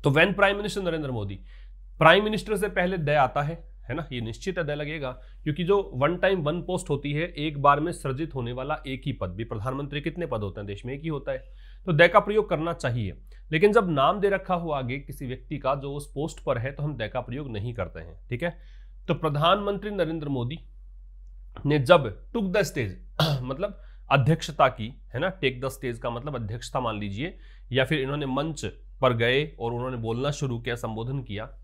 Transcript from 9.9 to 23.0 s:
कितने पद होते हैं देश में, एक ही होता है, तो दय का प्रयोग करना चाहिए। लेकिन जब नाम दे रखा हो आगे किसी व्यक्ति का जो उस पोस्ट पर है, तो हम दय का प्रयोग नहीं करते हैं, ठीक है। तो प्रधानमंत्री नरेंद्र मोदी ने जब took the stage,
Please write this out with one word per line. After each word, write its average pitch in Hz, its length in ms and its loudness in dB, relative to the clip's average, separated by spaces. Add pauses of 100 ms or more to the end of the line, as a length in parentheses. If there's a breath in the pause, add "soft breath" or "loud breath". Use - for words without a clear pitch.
कितने 165 260 -6
पद 120 140 -2
होते 104 200 -4
हैं 104 60 -8
देश 98 200 -10
में, 127 80 -6
एक 143 80 -10
ही 165 60 -6
होता 143 240 -4
है, 131 60 -4 (480 soft breath)
तो 180 60 2
दय 160 160 10
का 220 120 10
प्रयोग 208 300 2
करना 165 220 0
चाहिए। 117 480 -2 (320 soft breath)
लेकिन 202 200 6
जब 202 180 6
नाम 156 300 4
दे 202 80 4
रखा 190 260 0
हो 170 160 -2
आगे 131 280 -2
किसी 139 280 -10
व्यक्ति 127 320 -8
का 139 160 2
जो 139 200 -6
उस 143 200 -10
पोस्ट - 260 -4
पर 131 180 0
है, 131 140 -4
तो 147 100 -6
हम 147 140 -4
दय 110 120 -4
का 127 120 -4
प्रयोग 127 300 -8
नहीं 113 240 -4
करते 85 260 -6
हैं, 80 280 -16
ठीक 123 140 -4
है। 170 160 -4 (500 soft breath)
तो 165 60 2
प्रधानमंत्री 190 760 2
नरेंद्र 165 380 -2
मोदी 131 360 -4 (1000)
ने 147 120 4
जब 135 540 4
took 220 160 -2
the 196 140 2
stage, 123 280 -4 (300)